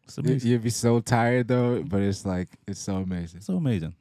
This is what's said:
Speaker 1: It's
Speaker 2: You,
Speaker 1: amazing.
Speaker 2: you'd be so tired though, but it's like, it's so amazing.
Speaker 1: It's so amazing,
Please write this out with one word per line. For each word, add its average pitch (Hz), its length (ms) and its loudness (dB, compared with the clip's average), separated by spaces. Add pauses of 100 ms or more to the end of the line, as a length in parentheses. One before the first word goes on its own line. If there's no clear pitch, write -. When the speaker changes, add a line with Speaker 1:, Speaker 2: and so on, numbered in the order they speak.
Speaker 1:
It's - 120 -20
Speaker 2:
You, 135 60 -4
Speaker 1:
amazing. 120 280 2
Speaker 2:
you'd 117 120 2
be 117 80 0
so 117 280 2
tired 120 480 2
though, 123 360 2
but 98 180 0
it's 101 240 -2
like, 90 240 -2 (180)
it's 98 120 -8
so 98 160 -4
amazing. 90 420 -6
Speaker 1:
It's 90 80 -20
so 185 120 -2
amazing, 98 440 0